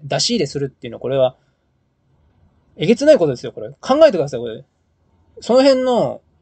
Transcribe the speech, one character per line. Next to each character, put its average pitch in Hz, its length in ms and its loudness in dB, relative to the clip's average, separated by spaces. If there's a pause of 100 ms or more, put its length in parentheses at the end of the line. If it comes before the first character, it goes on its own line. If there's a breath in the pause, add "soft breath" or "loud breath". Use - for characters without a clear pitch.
出 139 160 -4
し - 100 -4
入 240 100 -2
れ 156 60 -2
す 143 120 -8
る 139 80 -4
っ - 20 -6
て - 180 -18
い 117 40 -14
う - 20 -16
の 113 40 -14
は、 - 40 -18
こ 120 80 -8
れ 135 80 -4
は、 131 200 0 (1400)
え 180 80 -8
げ 214 120 4
つ 277 100 -4
な 311 60 8
い 269 60 4
こ 175 60 0
と 151 60 2
で 123 80 -4
す - 80 -12
よ、 113 60 -12
こ 110 100 -16
れ。 107 80 -12 (100)
考 - 160 -2 (100)
え 294 40 6
て 196 80 -2
く - 0 -
だ 143 100 -4
さ 139 80 -10
い、 117 40 -8
こ 120 80 -8
れ。 117 140 -14 (800)
そ - 140 -2
の 262 80 4
辺 262 220 2
の、 175 360 -2 (220)